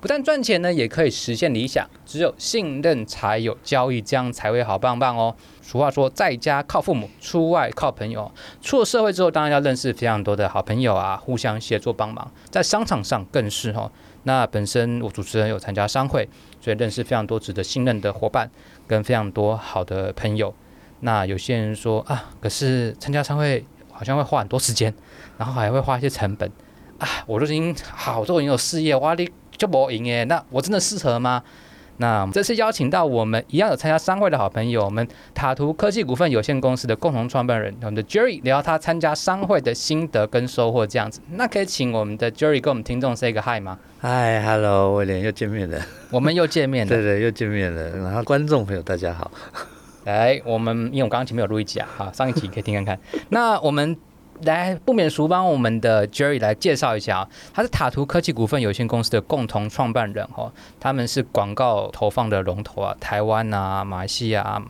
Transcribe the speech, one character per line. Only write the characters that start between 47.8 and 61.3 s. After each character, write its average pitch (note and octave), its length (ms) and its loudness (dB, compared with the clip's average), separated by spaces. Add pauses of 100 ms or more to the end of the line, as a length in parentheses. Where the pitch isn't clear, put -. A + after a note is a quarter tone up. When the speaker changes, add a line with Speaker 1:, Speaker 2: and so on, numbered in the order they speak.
Speaker 2:
然 F#2 160 -4
后 A#2 80 -2
观 C#3+ 240 2
众 D3 180 4
朋 G2 120 -4
友 E2+ 60 -4
大 F#2 140 -2
家 F2 160 -2
好。 E2 160 -6 (760)
Speaker 1:
来， A2+ 400 2
我 A#2 120 0
们， A2+ 360 0
因 C#3 60 -2
为 C3+ 40 2
我 A#2 60 2
刚 A#2 100 0
刚 B2+ 80 -2
前 A2+ 80 -8
面 A#2 80 0
有 G2+ 60 0
录 G#2+ 100 0
一 G#2+ 60 0
集 - 160 -6
啊， - 160 -6
哈， G2 160 -6
上 C3 160 0
一 B2+ 40 -2
集 - 140 -2
可 F#2+ 140 -6
以 - 20 -6
听 G#2+ 120 -2
看 G2+ 100 -2
看。 F#2+ 140 -2 (160)
<laughs> - 160 -6
那 A3+ 300 2
我 D3+ 100 2
们 D3 260 0 (440)
来 E3+ 340 0 (100)
不 B3+ 80 2
免 G3 160 4
俗 D3+ 200 0
帮 F3+ 180 4
我 D#3+ 100 4
们 A2+ 240 2
的 G#2+ 280 4
Jerry C#3+ 320 0
来 G#2+ 120 2
介 C#3+ 220 2
绍 B2+ 220 0
一 G#2+ 40 -4
下 F#2+ 180 -2
啊， F#2+ 100 -4 (260)
他 G3+ 80 0
是 - 60 0
塔 C#3 200 0
图 C#3 160 -2
科 E3+ 160 0
技 E3+ 120 -2
股 A2+ 120 0
份 C3+ 160 0
有 G#2 120 0
限 A#2 160 -2
公 A#2 160 0
司 - 40 -2
的 A2 120 2
共 C3 260 -2
同 G#2+ 220 -2
创 A#2 240 -2
办 A2 200 -2
人 G2+ 220 -6
哦， A2+ 160 -6 (300)
他 C3+ 120 -2
们 B2 140 0
是 C3 180 -2
广 G2+ 300 0